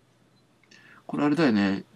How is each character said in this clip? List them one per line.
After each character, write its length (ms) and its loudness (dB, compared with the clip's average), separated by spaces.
こ 80 -10
れ 80 -2
あ 40 2
れ 60 0
だ 120 2
よ 60 2
ね。 300 0